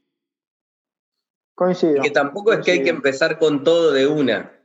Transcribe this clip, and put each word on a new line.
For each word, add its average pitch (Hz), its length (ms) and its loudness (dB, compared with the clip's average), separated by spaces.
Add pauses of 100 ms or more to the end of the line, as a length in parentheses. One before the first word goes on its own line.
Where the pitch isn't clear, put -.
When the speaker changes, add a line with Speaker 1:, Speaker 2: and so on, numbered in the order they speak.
(1500)
Speaker 1:
Coincido. 180 420 0
Speaker 2:
Y 139 40 2
que 143 100 -2
tampoco 151 420 0
es - 80 0
que 185 120 0
hay 175 60 0
que 135 60 -2
Speaker 1:
Coincido. 165 120 0
Speaker 2:
empezar 147 420 -2
con 151 260 0
todo 165 280 2
de 135 140 2
una. 135 460 -2 (120)